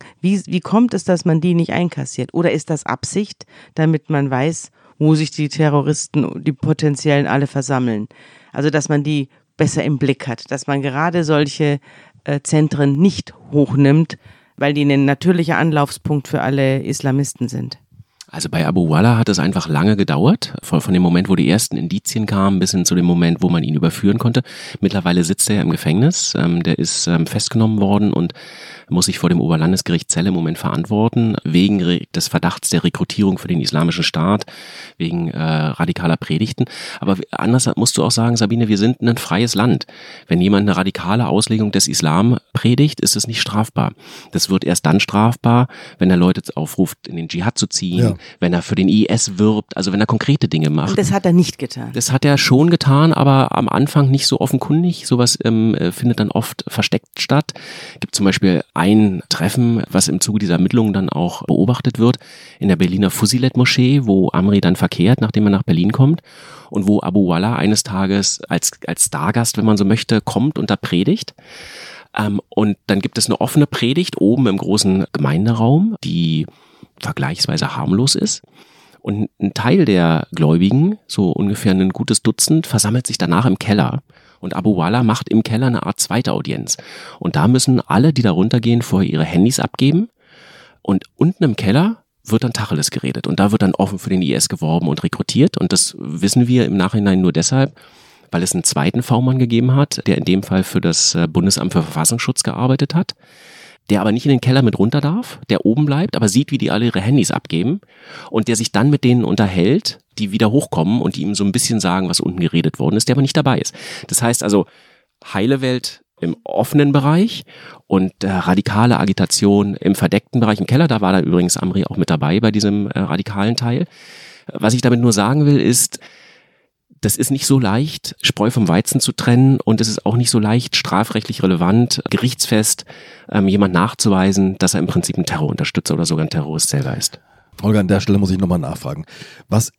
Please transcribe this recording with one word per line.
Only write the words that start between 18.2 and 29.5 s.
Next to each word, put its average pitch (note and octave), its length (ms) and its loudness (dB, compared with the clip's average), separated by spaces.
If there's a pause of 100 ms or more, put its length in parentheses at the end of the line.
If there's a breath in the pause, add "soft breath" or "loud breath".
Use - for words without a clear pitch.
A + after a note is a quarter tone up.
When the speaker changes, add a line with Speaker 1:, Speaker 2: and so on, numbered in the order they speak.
Speaker 2:
Also - 200 -8
bei E2 160 -2
Abu E2+ 240 2
Wala A2 300 4
hat A2+ 100 0
es F#2+ 80 2
einfach E2+ 300 -2
lange E2 280 2
gedauert, G2 680 0
von, - 180 -2
von - 100 -4
dem F2+ 120 4
Moment, F2 260 2
wo F#2+ 60 2
die - 120 2
ersten F#2+ 300 0
Indizien A2 480 -4
kamen, G2 320 0
bis F#2 140 -2
hin F#2 120 0
zu F2+ 120 0
dem F2 100 2
Moment, F2 380 2
wo F2+ 60 2
man E2+ 140 0
ihn D2+ 120 -2
überführen G2 420 0
konnte. A#2 240 0 (400 loud breath)
Mittlerweile F2+ 420 0
sitzt E2+ 280 -2
er G#2 60 0
ja F#2+ 40 0
im - 80 0
Gefängnis, F#2+ 640 0
ähm, E2+ 280 0
der E2+ 160 -2
ist, - 260 -4
ähm, E2 220 0
festgenommen A2 520 -2
worden G2+ 320 2
und E2+ 220 -2 (560 loud breath)
muss F2 160 0
sich - 140 -4
vor E3+ 100 0
dem F3 100 2
Oberlandesgericht - 720 0